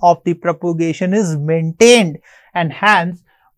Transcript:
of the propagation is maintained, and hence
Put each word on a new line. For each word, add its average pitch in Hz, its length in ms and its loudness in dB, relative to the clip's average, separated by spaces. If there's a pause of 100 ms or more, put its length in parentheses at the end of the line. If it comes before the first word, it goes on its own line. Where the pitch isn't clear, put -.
of 175 220 2
the 175 100 -2
propagation 170 800 -4
is 190 240 0
maintained, 165 800 2 (360)
and 170 160 -4
hence 180 520 0 (360)